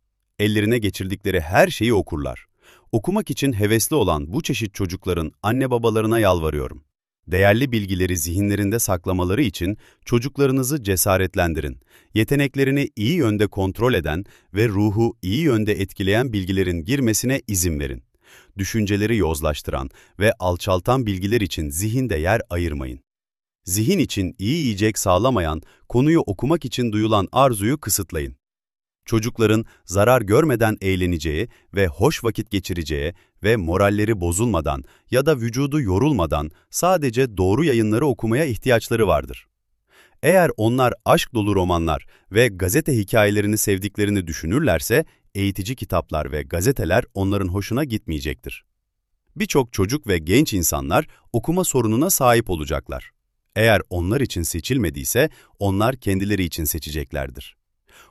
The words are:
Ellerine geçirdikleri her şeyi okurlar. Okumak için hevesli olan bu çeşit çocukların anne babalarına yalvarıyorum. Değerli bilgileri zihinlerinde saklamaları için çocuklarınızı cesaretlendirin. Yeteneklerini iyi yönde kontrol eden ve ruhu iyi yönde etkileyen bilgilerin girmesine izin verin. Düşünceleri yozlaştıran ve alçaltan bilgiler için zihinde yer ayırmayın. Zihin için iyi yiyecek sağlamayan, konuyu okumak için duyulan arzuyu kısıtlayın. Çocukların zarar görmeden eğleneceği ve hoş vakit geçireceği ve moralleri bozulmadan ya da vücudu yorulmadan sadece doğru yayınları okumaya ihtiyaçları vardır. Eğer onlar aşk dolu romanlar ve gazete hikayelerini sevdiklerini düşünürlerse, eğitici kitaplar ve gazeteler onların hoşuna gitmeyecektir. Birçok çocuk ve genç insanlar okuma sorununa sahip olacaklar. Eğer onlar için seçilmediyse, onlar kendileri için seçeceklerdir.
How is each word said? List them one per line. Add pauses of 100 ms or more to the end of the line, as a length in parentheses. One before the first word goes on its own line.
(400)
Ellerine
geçirdikleri
her
şeyi
okurlar. (460)
Okumak
için
hevesli
olan
bu
çeşit
çocukların (120)
anne
babalarına
yalvarıyorum. (440)
Değerli
bilgileri
zihinlerinde
saklamaları
için (280)
çocuklarınızı
cesaretlendirin. (340)
Yeteneklerini
iyi
yönde
kontrol
eden (280)
ve
ruhu
iyi
yönde
etkileyen
bilgilerin
girmesine
izin
verin. (540)
Düşünceleri
yozlaştıran (300)
ve
alçaltan
bilgiler
için
zihinde
yer
ayırmayın. (640)
Zihin
için
iyi
yiyecek
sağlamayan, (280)
konuyu
okumak
için
duyulan
arzuyu
kısıtlayın. (640)
Çocukların (200)
zarar
görmeden
eğleneceği (240)
ve
hoş
vakit
geçireceği (300)
ve
moralleri
bozulmadan (280)
ya
da
vücudu
yorulmadan (180)
sadece
doğru
yayınları
okumaya
ihtiyaçları
vardır. (760)
Eğer
onlar (120)
aşk
dolu
romanlar (260)
ve
gazete
hikayelerini
sevdiklerini
düşünürlerse, (300)
eğitici
kitaplar
ve
gazeteler (100)
onların
hoşuna
gitmeyecektir. (680)
Birçok
çocuk
ve
genç
insanlar (260)
okuma
sorununa
sahip
olacaklar. (440)
Eğer
onlar
için
seçilmediyse, (300)
onlar
kendileri
için
seçeceklerdir. (520)